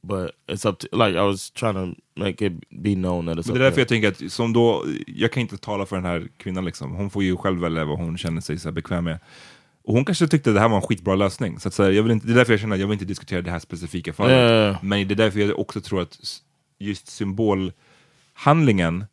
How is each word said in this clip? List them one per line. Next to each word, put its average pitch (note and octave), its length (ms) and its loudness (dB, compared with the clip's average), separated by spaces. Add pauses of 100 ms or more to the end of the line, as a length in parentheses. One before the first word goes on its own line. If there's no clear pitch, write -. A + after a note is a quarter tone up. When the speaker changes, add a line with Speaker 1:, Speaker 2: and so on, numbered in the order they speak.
Speaker 1:
But F#2 240 -4 (160)
it's G#2 220 -2
up F#2 100 -4
to, - 80 -12 (180)
like, F#2 140 0
I - 20 2
was G2 300 -2
trying A2 220 -4
to F#2 280 -6 (140)
make G2 300 -4
it F2+ 80 -2 (160)
be G2+ 240 -2
known F2+ 320 -2
that E2 120 -4
it's E2+ 100 -6
Speaker 2:
Men B2 120 -2
det C3 60 6
är C3+ 40 8
Speaker 1:
up F2 60 0
Speaker 2:
därför - 0 -
Speaker 1:
to - 40 2
Speaker 2:
jag B2 80 4
tänker G#2 380 0
att F#2 60 -10
som A#2 220 -2
då, A#2 320 4 (220)
jag A2+ 240 -2
kan B2+ 100 -4
inte G2+ 160 -8
tala G2+ 280 -6
för G2 100 -8
den F#2 100 -4
här F2 220 -4 (100)
kvinnan, F#2 280 -6
liksom. C#2+ 300 -8
Hon G2 140 -6
får G2+ 140 -2
ju F2+ 140 0
själv F#2 220 -2
välja D#2+ 260 -2
vad D2+ 120 -2
hon E2+ 200 -6
känner E2 240 -4
sig - 180 -8
så - 80 -10
här D#2+ 60 -8
bekväm E2+ 300 -4
med. E2 160 -6 (640)
Och G#2+ 100 -2
hon B2+ 120 2
kanske E3+ 220 0
tyckte C#3+ 240 2
det G2+ 80 6
här A2+ 100 6
var A2 60 2
en F#2+ 60 2
skitbra G2 340 0
lösning. G2 440 -2
Så - 80 -8
att F2+ 60 -6
säga, G2 180 4
jag G#2 120 4
vill A#2 80 2
inte, A2 160 0
det A#2 60 0
är - 40 6
därför A#2+ 160 6
jag G#2 60 4
känner G#2 160 -4
att F#2 40 -2
jag G2 80 -2
vill G#2+ 80 0
inte F#2+ 100 -6
diskutera F2+ 360 -6
det F2 100 -6
här E2+ 80 -4
specifika E2+ 540 -10
fallet. C3 240 4
Speaker 1:
Ja, B2+ 40 8 (140)
ja, A2 120 6
ja. G2 140 -2
Speaker 2:
Men G2 260 0
det G2+ 60 0
är - 20 0
därför G#2 240 2
jag G#2 200 0
också G2+ 220 -6
tror F#2+ 200 -4
att - 220 -10
s-, - 180 -12 (380)
just G2+ 280 -8
symbolhandlingen G2 2000 0